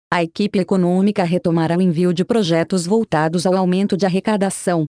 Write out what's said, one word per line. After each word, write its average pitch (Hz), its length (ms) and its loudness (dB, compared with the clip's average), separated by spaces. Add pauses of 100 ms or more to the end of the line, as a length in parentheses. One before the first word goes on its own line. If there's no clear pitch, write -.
(120)
a 175 100 0
equipe 202 380 -2
econômica 190 640 0
retomará 170 540 0
o 185 40 2
envio 180 320 2
de 175 120 -2
projetos 170 600 0
voltados 175 600 0
ao 185 100 2
aumento 190 400 0
de 180 100 0
arrecadação, 185 800 -2 (140)